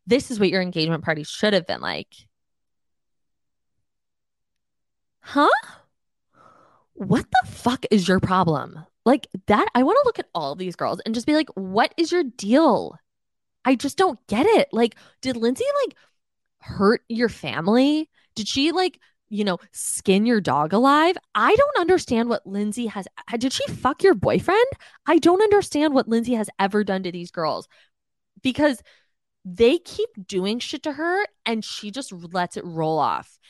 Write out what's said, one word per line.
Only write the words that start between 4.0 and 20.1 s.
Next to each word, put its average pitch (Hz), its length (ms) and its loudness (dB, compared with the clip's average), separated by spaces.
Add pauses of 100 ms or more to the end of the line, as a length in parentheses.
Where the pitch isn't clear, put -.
Huh? 294 280 0 (1500)
What - 360 -2
the 740 180 0
fuck - 420 -4
is 190 160 2
your 185 140 2
problem? 165 580 -2 (280)
Like, 262 200 2 (200)
that, 262 280 2
I 247 80 4
wanna 403 220 4
look 466 140 -2
at - 160 -8
all 147 180 -4
of 160 60 -12
these 185 180 -8
girls 139 240 -4
and 226 140 -6
just 240 120 -6
be 302 80 2
like, 311 200 0
"What 190 420 -2
is 330 160 -2
your 349 120 0
deal?" 220 720 2 (680)
I 262 120 2
just 277 200 -4
don't 370 300 0
get 247 200 0
it. 415 260 4
Like, 226 240 0 (260)
did 254 140 -4
Lindsay, 240 280 -2 (220)
like, - 100 -8 (640)
hurt - 480 0
your 233 200 -2
family? 233 800 0 (240)
Did 208 120 -8
she, 285 260 0
like, 370 280 -2 (280)
you 208 160 -4
know, 180 140 -2 (140)
skin - 540 0